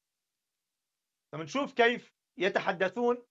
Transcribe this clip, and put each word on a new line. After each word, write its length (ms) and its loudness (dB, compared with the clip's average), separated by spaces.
فمنشوف 400 -6
كيف 400 2
يتحدثون 920 0